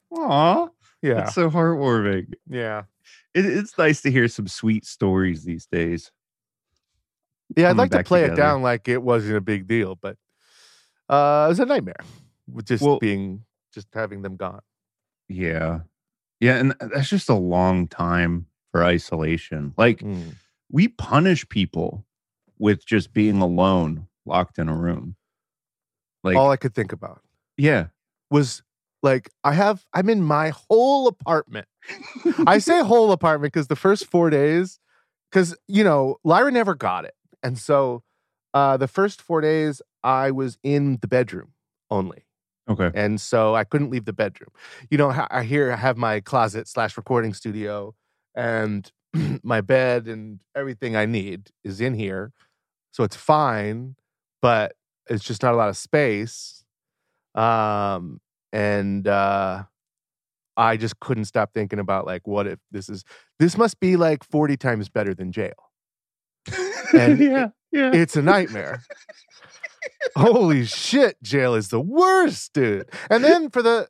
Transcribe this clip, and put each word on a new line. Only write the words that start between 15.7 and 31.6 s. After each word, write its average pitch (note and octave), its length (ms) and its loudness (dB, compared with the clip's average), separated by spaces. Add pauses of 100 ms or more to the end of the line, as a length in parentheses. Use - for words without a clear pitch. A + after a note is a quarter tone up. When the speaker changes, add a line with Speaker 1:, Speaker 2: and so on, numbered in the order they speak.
Speaker 1:
Yeah, B2 160 4
and C3+ 240 0
th-, A2 140 -12
that's C#3 140 -2
just G3+ 200 -2
a B2+ 60 4
long F2+ 520 2
time F2 600 -2 (260)
for E2+ 120 2
isolation. D#2+ 920 -2
Like, A2+ 240 2
Speaker 2:
Mm. F2+ 340 -10 (360)
Speaker 1:
we F3 180 2
punish E3+ 600 0
people F2+ 560 -4 (540)
with G#2 260 0
just G#2 280 -2
being G#2 280 2
alone, F2 680 0 (160)
locked F2 340 -4
in E2 100 -2
a D#2+ 80 -4
room. F2 380 -6 (1080)
Like F#2+ 120 2
Speaker 2:
All C3+ 140 6
I C3+ 60 2
could C3 180 -6
think G2+ 180 -4
about - 300 -16 (340)
Speaker 1:
Yeah. C#3 320 2 (420)
Speaker 2:
was, C#3 320 0 (400)
like, C3+ 280 0 (140)
I C#3+ 80 2
have, G3 420 0
I'm F#3 140 0
in G#3+ 160 2
my D3+ 240 0
whole B3+ 580 2
apartment. D#3 640 -4 (140)